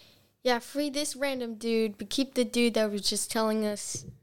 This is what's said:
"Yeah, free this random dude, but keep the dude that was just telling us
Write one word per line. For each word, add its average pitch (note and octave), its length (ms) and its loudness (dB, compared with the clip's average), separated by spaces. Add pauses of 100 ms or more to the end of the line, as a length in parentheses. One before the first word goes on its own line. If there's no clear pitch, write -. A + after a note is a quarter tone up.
(420)
"Yeah, B3 160 2
free C#4+ 320 -2
this D4 240 -2
random B3+ 400 -4
dude, A3 420 0
but G#3 140 -10
keep - 240 0
the B3 100 4
dude A#3+ 300 4
that A3 160 2
was G3+ 180 -2
just - 220 -2
telling A3 340 2
us - 400 -4 (180)